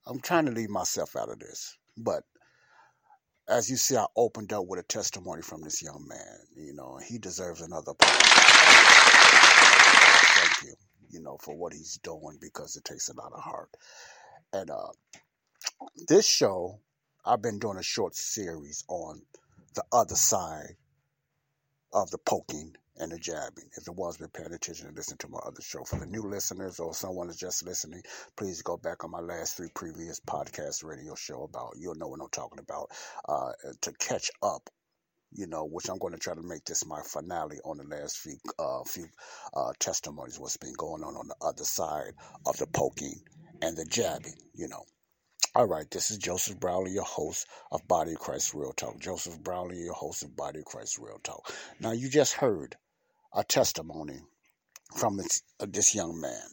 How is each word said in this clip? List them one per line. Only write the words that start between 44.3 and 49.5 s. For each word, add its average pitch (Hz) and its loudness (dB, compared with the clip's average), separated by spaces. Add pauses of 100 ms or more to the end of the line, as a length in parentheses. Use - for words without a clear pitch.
you 85 -10
know. - -14 (720)
All 120 6
right, 78 -4
this - -4
is 104 -10
Joseph 92 -4
Brownlee, 92 -2
your 95 -4
host - -6 (260)
of - -6
Body 82 2
of 78 -8
Christ - -6
Real 71 -8
Talk. - -10
Joseph 87 -10
Brownlee, 90 -8